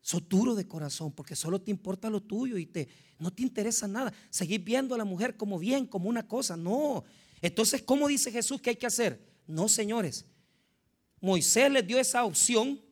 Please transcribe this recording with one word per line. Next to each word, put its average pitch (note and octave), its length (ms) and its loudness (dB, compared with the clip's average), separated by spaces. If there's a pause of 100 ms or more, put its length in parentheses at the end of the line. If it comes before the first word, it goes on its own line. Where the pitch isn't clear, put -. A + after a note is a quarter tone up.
Sos E3+ 240 -4
duro A3+ 280 2
de F#3+ 120 -4
corazón D3+ 460 -8
porque D3 240 -12
solo F#3+ 240 -2
te G#3 100 -6
importa F#3+ 380 -6
lo G#3 120 -2
tuyo A3+ 360 -4
y D#3+ 80 -4
te, D3+ 240 -6 (280)
no E3+ 140 -4
te A3+ 120 -6
interesa A3 440 -2
nada. A3 240 -4 (180)
Seguís F#3 320 -2
viendo B3 320 0
a A#3 40 -2
la G#3+ 80 -2
mujer G3 320 -2
como G3+ 200 -4
bien, B3 280 0
como G3 240 -4
una A3+ 180 -2
cosa. G#3+ 300 -4
No. A3 480 0 (360)
Entonces, A3 400 2
¿cómo C#4+ 280 4
dice C4+ 200 0
Jesús A#3 300 -2
que A#3+ 120 -2
hay A#3 40 0
que B3 120 -4
hacer? G3+ 380 0 (220)
No, D#3+ 220 0
señores. G#3+ 560 0 (960)
Moisés F#3+ 500 4
les B3 160 2
dio A#3+ 100 2
esa B3 280 2
opción A#3 560 2 (100)